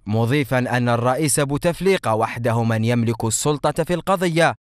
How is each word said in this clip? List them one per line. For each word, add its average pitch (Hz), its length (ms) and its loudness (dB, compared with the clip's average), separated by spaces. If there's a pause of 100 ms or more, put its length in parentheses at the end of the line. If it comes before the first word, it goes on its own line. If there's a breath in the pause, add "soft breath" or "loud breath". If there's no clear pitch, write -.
مضيفا 123 720 0
أن 120 120 0
الرئيس 127 500 0
بوتفليقة 151 760 0
وحده 117 480 0
من 113 200 0
يملك 117 420 0
السلطة 151 580 -2
في 175 100 -2
القضية، 170 600 0 (120)